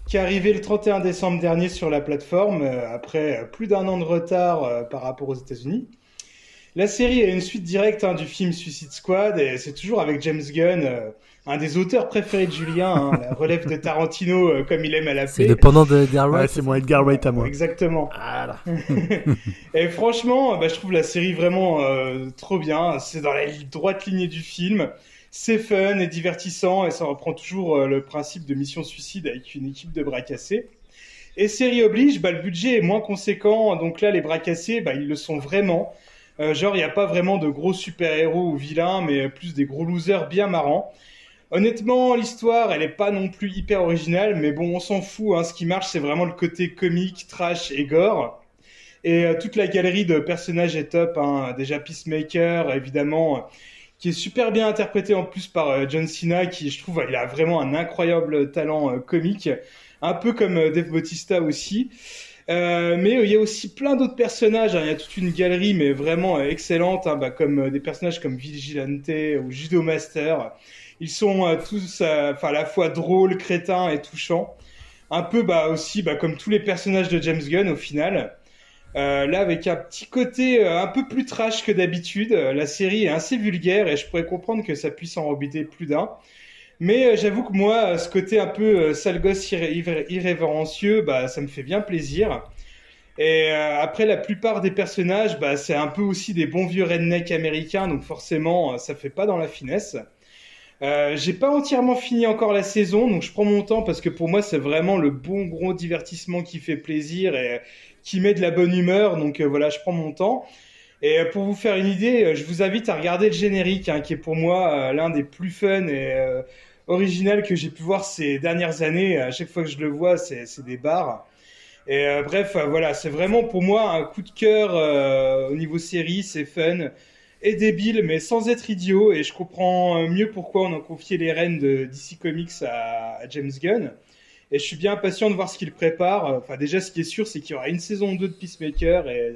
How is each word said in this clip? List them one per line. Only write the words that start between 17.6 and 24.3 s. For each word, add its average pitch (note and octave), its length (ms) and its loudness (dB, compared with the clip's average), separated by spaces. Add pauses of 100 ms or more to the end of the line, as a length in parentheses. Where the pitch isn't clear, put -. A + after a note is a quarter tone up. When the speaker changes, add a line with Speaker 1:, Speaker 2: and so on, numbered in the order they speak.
Speaker 2:
Voilà. B2 520 -8
Speaker 1:
<laughs> D#3 1080 -2
Et E3+ 160 2
franchement, A#3 680 2
bah, E3 100 2
je E3 80 -2
trouve F#3+ 160 -8
la E3 100 4
série F3 320 0
vraiment, F3 480 2
euh, C3 560 -2
trop F#3+ 220 -2
bien. D#3 400 0
C'est D#3+ 220 -10
dans C#3+ 120 0
la C#3+ 140 -2
li-, D3 180 -10
droite F#3 400 -2
lignée F#3 220 -2
du D#3+ 140 -8